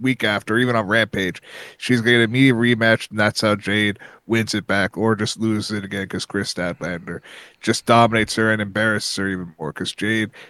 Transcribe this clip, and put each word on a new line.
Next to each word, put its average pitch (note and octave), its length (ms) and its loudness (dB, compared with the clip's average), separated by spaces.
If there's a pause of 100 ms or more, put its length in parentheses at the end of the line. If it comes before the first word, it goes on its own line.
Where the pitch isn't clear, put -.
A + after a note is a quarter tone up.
week B2+ 220 -2
after, G3+ 340 -2
even B2 200 0
on A2 100 -2
Rampage. G2 560 -2 (340)
She's B2 240 0
gonna A#2 120 4
get A#2+ 60 6
an A#2 120 4
immediate C3 240 6
rematch, A2+ 560 2
and G#2 80 -6
that's G#2+ 220 0
how G#2 160 2
Jade G#2 420 0 (280)
wins A2 280 0
it G#2 140 -4
back G2 280 0
or A2 200 2
just G#2+ 240 -6
loses G#2+ 360 -2
it G2 80 -6
again G2 220 -6
'cause - 180 -6
Chris - 300 -6
Statlander F2 640 -8 (400)
just - 260 -2
dominates A2+ 500 4
her A2 160 2
and G#2+ 100 -2
embarrasses G#2 540 -2
her G2 120 -2
even F#2 300 -6
more D2+ 140 -8
'cause - 200 -8
Jade A2 380 -2 (200)